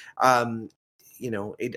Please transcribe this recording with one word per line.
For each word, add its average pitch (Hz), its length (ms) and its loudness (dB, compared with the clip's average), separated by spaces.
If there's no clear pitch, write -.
Um, 120 500 2
you 123 140 -6
know, 104 280 -6
it, 120 180 -6